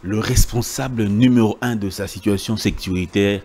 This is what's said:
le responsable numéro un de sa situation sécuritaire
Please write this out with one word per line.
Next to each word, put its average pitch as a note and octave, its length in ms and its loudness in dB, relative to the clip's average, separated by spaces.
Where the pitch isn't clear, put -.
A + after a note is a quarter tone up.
le G2 160 -4
responsable A#2 840 0
numéro A2+ 560 4
un A#2+ 160 -4
de G2+ 140 -4
sa F#2+ 160 -8
situation G2+ 500 -2
sécuritaire G2 880 -2